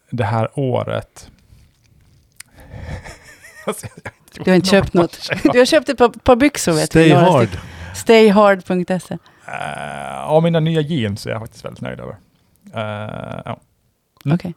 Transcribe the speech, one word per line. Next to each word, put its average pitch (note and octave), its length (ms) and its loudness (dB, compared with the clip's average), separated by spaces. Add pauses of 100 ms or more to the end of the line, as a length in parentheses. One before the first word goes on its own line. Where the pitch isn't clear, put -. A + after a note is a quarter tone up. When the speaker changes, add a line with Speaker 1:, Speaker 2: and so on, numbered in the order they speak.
Speaker 1:
Det A#2 140 -4
här A2+ 320 -2
året. A2 800 -6
<laughs> - 40 -20 (2250)
Alltså, - 300 -10
jag - 160 -18
har - 40 -20
inte - 240 -20
gjort - 60 -8
Speaker 2:
Du F#3 60 2
har F#3 40 6
inte F#3+ 200 2
Speaker 1:
något G3 80 4
Speaker 2:
köpt - 100 -8
något. - 340 -2
Speaker 1:
bra F3+ 160 -6
köp. D4+ 100 4
Speaker 2:
Du B3 60 4
har B3+ 60 6
köpt D4 240 0
ett B3+ 80 -4
par, A#3+ 120 4
par - 260 2
byxor, B3+ 380 0
vet D#3 120 0
Speaker 3:
Stay D#3+ 180 4
Speaker 2:
vi, D#3+ 100 6
några C#3+ 120 6
Speaker 3:
hard. C#3+ 220 4
Speaker 2:
stycken. - 180 -10 (300)
Stayhard.se. G3 1160 2
Speaker 1:
Eh, E3+ 40 -10 (1000)
ja, C#3 280 0
mina E3 160 2
nya D#3+ 220 0
jeans B2+ 440 -4
är A#2+ 60 -8
jag A2 100 -8
faktiskt - 240 -18
väldigt - 160 -14
nöjd B1 180 -10
över. B1 160 -14 (580)
Eh, G#2+ 720 -10
ja. - 140 -12 (680)
Mm. C#3+ 100 0
Speaker 2:
Okej. F3 220 -4